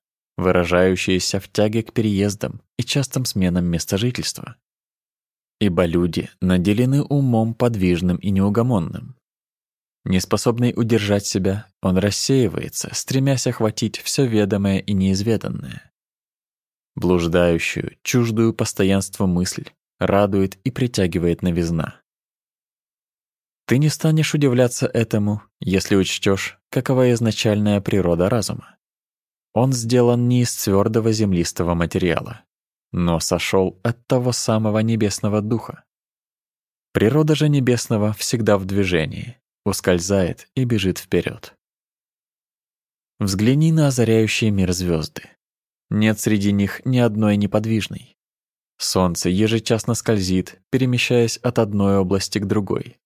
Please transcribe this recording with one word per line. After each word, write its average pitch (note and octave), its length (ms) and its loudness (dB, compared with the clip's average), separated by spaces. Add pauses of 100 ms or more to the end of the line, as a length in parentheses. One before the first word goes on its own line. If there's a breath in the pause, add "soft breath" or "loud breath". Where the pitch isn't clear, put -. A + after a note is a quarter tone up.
(380)
выражающееся F2+ 1040 2
в - 120 -10
тяге G#2+ 300 0
к - 100 -16
переездам G#2 680 -2 (160)
и A#2+ 60 -4
частым C3 420 -4
сменам F2+ 400 0
места E2+ 320 -2
жительства. - 600 -6 (1000)
Ибо F#2 260 2
люди F2 440 -2 (100)
наделены G#2 640 2
умом A#2+ 540 0
подвижным F2+ 640 0
и G2+ 120 -6
неугомонным. G#2 840 0 (920)
Неспособный A2+ 720 0
удержать G#2 500 0
себя, G2 420 -2 (140)
он F#2 160 2
рассеивается, - 960 -2
стремясь C3+ 540 -2
охватить A2 500 -2
всё - 280 -2
ведомое G2+ 540 0
и - 140 -4
неизведанное. F#2+ 1000 -2 (1040)
Блуждающую, F2 1080 0
чуждую A2+ 500 0
постоянству G2 720 -2
мысль F2+ 440 -2 (300)
радует G2 640 2
и C3+ 60 -2
притягивает F2+ 720 -2
новизна. E2+ 600 -2 (1600)
Ты A#2 120 2
не D3+ 120 2
станешь D#3 440 0
удивляться B2+ 540 2
этому, G#2+ 540 -2 (180)
если F#2 360 0
учтёшь, - 640 0 (100)
какова B2+ 440 2
изначальная G#2 640 0
природа F2 500 0
разума. - 480 -4 (760)
Он B2+ 180 2
сделан A#2+ 560 2
не B2 140 2
из A#2+ 140 -2
твёрдого A2 580 2
землистого F2+ 600 0
материала, E2+ 680 -2 (480)
но E2+ 280 0
сошёл F#2 640 -2
от - 220 -4
того B2 280 0
самого A2 460 -2
небесного G#2+ 640 0
духа. A2 440 -8 (1080)
Природа D3 440 2
же D3+ 140 2
небесного A#2 640 0
всегда G#2 440 2
в F#2+ 80 -8
движении, F#2 720 -2 (280)
ускользает F#2+ 920 0
и C3 100 -2
бежит F#2+ 320 0
вперёд. - 580 -4 (1600)
Взгляни A2+ 520 2
на D#3 160 4
озаряющие A2 640 2
мир F#2 220 0
звёзды. E2+ 560 -4 (600)
Нет G#2+ 300 0
среди G2+ 320 0
них G2+ 340 -2
ни C3 120 0
одной G#2+ 400 2
неподвижной. G#2+ 800 -2 (600)
Солнце F2+ 520 0
ежечасно A2 640 0
скользит, F#2 640 -2 (120)
перемещаясь B2 640 0
от A#2+ 220 -2
одной G2+ 380 2
области F#2+ 420 -2
к G2+ 60 -2
другой. G2+ 600 -4